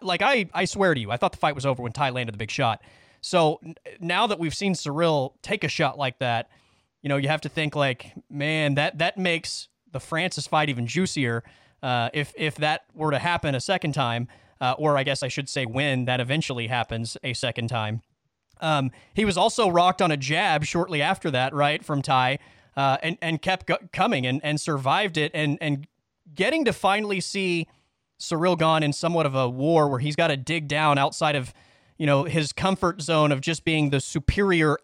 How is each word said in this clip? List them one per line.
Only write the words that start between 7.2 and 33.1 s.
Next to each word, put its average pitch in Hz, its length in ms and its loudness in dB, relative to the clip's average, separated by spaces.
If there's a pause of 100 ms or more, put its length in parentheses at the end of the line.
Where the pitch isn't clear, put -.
have 156 120 0
to 151 80 -8
think, 151 260 -2
like, 139 360 -2 (180)
man, 147 460 0
that, 151 220 0
that 170 200 -2
makes 175 520 -2 (200)
the 131 120 -8
Francis 160 460 -4
fight 151 200 2
even 120 180 -2
juicier, 123 580 0 (380)
uh, 123 320 0
if, 147 220 -4
if 151 200 -4
that 151 280 0 (100)
were 156 180 -2
to 139 80 2
happen 165 360 0
a 123 60 -2
second 180 320 -2
time, 120 340 -2 (340)
uh, 127 160 0
or 151 200 2
I 135 60 2
guess 139 180 -2
I 135 60 -4
should 139 220 -6
say 135 160 -2
when 131 400 0
that 127 140 0
eventually 127 480 -2
happens 117 560 -4
a 127 100 -4
second 117 340 -4
time. 113 340 -4 (600)
Um, 147 300 0 (220)
he 214 120 2
was 185 120 0
also 220 320 4
rocked 175 320 4
on 175 100 4
a 151 60 2
jab 151 460 0
shortly 170 380 -2
after 180 300 0
that, 131 220 0
right, 147 300 2
from 143 180 -2
Tai, 131 380 2 (380)
uh, 135 260 2
and, 170 180 -4
and 165 200 -2
kept 185 260 -2
go-, 165 100 2 (140)
coming 185 340 2
and, 131 180 0
and 151 160 0
survived 160 580 0
it, 151 160 0
and, 151 280 0
and 147 260 -2 (460)
getting 262 320 0
to 214 80 2
finally 202 460 0
see 175 480 -2 (520)
Ciryl 170 380 0
Gane 160 240 2
in 147 120 0
somewhat 165 320 0
of 135 100 -2
a 131 140 0
war 147 400 4
where 131 100 -2
he's 147 160 -2
gotta 160 220 2
dig 156 320 -4
down 147 280 4
outside 147 380 0
of, 127 180 -4 (440)
you 160 80 -4
know, 143 180 4
his 151 300 -2
comfort 185 480 0
zone 151 320 4